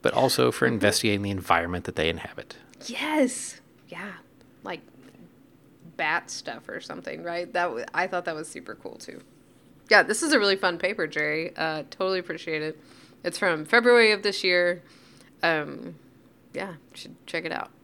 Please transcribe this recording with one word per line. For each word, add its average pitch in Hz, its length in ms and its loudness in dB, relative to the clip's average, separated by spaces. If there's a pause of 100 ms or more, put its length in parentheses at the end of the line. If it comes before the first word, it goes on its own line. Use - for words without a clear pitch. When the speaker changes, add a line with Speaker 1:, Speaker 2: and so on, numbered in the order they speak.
Speaker 1:
but - 120 2
also 123 380 4
for - 140 2
Speaker 2:
Mm-hmm. 123 80 4
Speaker 1:
investigating 110 480 2
the 101 80 -2
environment 87 560 0
that 90 100 -6
they 80 140 0
inhabit. - 480 -10 (300)
Speaker 2:
Yes. 277 760 -2 (280)
Yeah. 185 240 -12 (500)
Like 185 180 -10 (1160)
bat 160 340 -2
stuff - 360 -12
or 170 140 -10
something, - 400 -12
right? 170 320 -8
That 180 120 0
w-, 123 280 -6
I 180 140 0
thought 180 180 -4
that 165 80 -4
was 156 160 -8
super - 240 -14
cool, - 220 -14
too. - 260 -16 (680)
Yeah, 208 100 10
this 208 220 0
is 311 100 2
a 262 60 6
really 196 160 4
fun 180 240 -2
paper, 185 260 -2
Jerry. 156 500 -4
Uh, 156 360 -4
totally 190 260 -2
appreciate 160 460 -6
it. 156 160 -8 (440)
It's 175 140 -4
from 160 280 0
February 233 460 8
of 202 120 0
this 202 200 0
year. 175 380 2 (640)
Um, 151 500 -2 (600)
yeah, 190 180 -8
you - 240 -20
should - 320 -18
check 165 180 -6
it 165 60 -6
out. - 180 -6 (140)